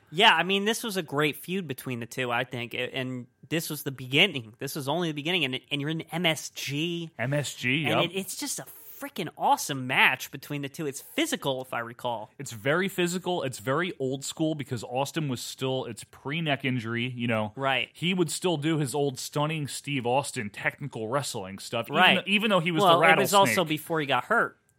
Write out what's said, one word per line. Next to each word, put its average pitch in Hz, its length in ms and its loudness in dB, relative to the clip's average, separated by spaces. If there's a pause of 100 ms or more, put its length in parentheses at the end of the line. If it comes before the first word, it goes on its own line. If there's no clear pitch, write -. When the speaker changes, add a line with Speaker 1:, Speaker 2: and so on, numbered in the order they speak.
(120)
Speaker 1:
Yeah, 190 240 8
I 165 80 2
mean, 196 220 2
this 226 180 0
was 202 140 -4
a 190 40 0
great 147 360 0
feud 180 300 -4
between 127 340 -6
the 120 40 -8
two, 127 260 -4
I 120 120 2
think, 120 300 -8
a-, 123 200 -4
and 127 340 -6 (200)
this 165 220 -4
was 151 140 -8
the 143 80 -6
beginning. 131 680 2
This 135 160 -8
was 139 140 -6
only 170 180 0
the 156 60 -4
beginning, 151 320 -2
and, 131 120 -4 (140)
and 147 80 -4
you're 143 100 -4
in 160 120 -4 (100)
M 175 140 -2
S 160 240 -2
G. 165 680 -6
Speaker 2:
M 127 160 -2
S 147 220 -4
G, 135 320 -2
Speaker 1:
And 143 140 2
Speaker 2:
yep. 170 100 0
Speaker 1:
it, - 20 -16
it's 190 220 -8
just - 240 -6
a - 60 -12 (360)
freaking 220 260 -8 (100)
awesome 156 480 0
match 143 460 2
between 143 300 -8
the 139 80 -6
two. 156 160 -6
It's 135 160 -6
physical, 151 600 -2
if 127 120 -10
I 120 60 -2
recall. 117 600 -6
Speaker 2:
It's 135 140 -10
very 147 340 2
physical. 180 560 -2
It's 127 160 -4
very 147 400 0
old 135 240 -2
school 160 320 -2
because 127 300 -6
Austin 139 420 -2
was 123 140 -2
still, 131 440 -4
it's 113 200 -12
pre-neck 147 580 -4
injury, 120 500 -2
you 120 140 -4
know. 107 300 0
Speaker 1:
Right. 135 340 0
Speaker 2:
He 175 220 -2
would 180 180 0
still 175 240 0
do 151 220 0
his 147 180 0
old 143 240 0
stunning 151 480 -2
Steve 131 400 -4
Austin 123 420 0
technical 131 600 -6
wrestling 104 500 -4
stuff, 117 280 -4
even 143 100 -2
Speaker 1:
Right. 175 180 8
Speaker 2:
though, 180 160 0
even 208 180 4
though 185 120 4
he 175 100 0
was 165 100 4
Speaker 1:
Well, 175 200 8
Speaker 2:
the 165 80 8
Speaker 1:
it 160 80 10
was 170 160 2
also 196 160 8
Speaker 2:
rattlesnake. 180 180 2
Speaker 1:
before 156 320 -2
he 147 60 0
got 131 200 2
hurt, 214 320 2 (220)